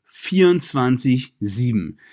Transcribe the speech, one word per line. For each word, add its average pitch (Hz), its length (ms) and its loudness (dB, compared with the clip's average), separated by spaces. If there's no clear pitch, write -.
vierundzwanzig 135 1400 0
sieben. 101 560 -2